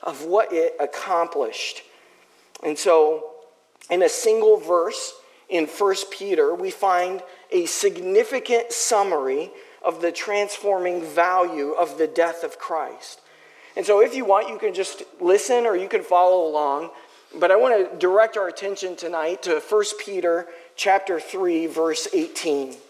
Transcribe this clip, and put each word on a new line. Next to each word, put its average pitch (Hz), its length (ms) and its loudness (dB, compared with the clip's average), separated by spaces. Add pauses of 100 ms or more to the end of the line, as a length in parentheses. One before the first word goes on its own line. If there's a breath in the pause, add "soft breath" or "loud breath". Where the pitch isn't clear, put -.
of 147 220 -8
what 185 280 0
it 165 260 0
accomplished. - 1040 -4 (800 soft breath)
And 151 160 -6
so, 156 520 2 (580)
in 180 140 0
a 170 60 4
single 214 500 4
verse 170 560 -2 (340 soft breath)
in 165 180 -2
First 190 440 -2
Peter, 170 440 0
we 185 160 -6
find 185 520 0 (280 loud breath)
a 175 160 0
significant 214 1040 0
summary 165 800 0 (320 loud breath)
of 165 200 -2
the 170 100 0
transforming 196 920 -2
value 165 680 0
of 160 240 -2
the 160 100 2
death 165 380 -2
of - 140 -10
Christ. - 600 -8 (540 loud breath)
And 190 100 -4
so 202 160 6
if 247 140 6
you 262 100 -4
want, 196 240 2
you 220 100 -12
can 202 160 -2
just - 280 -6 (180)
listen 208 460 4
or 214 80 2
you 185 140 -2
can 208 140 -2
follow 180 440 4
along. 151 440 -2 (440 loud breath)
But 175 160 2
I 190 60 8
want 220 340 4
to 175 80 -14
direct 208 380 4
our 202 100 -2
attention 190 480 -8
tonight 165 500 -6
to 165 140 0
First 208 400 0
Peter 175 480 -2 (300 loud breath)
chapter 190 420 0
three, 170 480 -2
verse 160 460 -2
eighteen. 151 640 -2 (140)